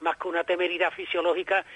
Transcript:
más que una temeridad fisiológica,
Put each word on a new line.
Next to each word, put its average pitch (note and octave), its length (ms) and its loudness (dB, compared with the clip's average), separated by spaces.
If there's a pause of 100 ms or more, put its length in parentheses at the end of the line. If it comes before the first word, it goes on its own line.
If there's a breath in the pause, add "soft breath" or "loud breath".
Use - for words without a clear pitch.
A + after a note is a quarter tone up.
más E3 160 0
que - 120 -6
una E3+ 160 0
temeridad F3 480 0
fisiológica, F3 840 0